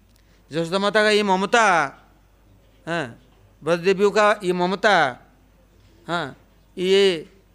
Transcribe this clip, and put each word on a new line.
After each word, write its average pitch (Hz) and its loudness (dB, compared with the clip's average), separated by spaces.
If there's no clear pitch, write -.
यशोदा 165 -4
माता 202 0
का 214 2
ये 208 2
ममता, 190 0
हाँ, 160 -8
ब्रजदेवियों 175 0
का 208 2
ये 180 -2
ममता, 180 0
हाँ, 160 -6
ये, 190 2